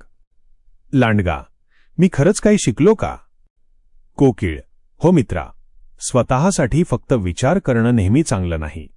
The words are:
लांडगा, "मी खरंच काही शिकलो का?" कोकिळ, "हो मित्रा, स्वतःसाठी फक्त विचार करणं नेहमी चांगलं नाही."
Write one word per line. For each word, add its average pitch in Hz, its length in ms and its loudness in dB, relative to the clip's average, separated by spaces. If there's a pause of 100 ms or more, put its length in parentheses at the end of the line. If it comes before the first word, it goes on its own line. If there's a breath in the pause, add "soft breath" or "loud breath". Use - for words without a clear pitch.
(920)
लांडगा, 104 460 2 (580)
"मी 175 160 4
खरंच 190 260 2
काही 208 180 2
शिकलो 165 380 2
का?" 76 200 -6 (1000)
कोकिळ, 92 440 0 (380)
"हो 165 140 0
मित्रा, 101 340 0 (540)
स्वतःसाठी 135 840 0
फक्त - 300 -4
विचार 123 460 -2
करणं 120 360 0
नेहमी 113 280 2
चांगलं 87 360 -4
नाही." 78 380 -12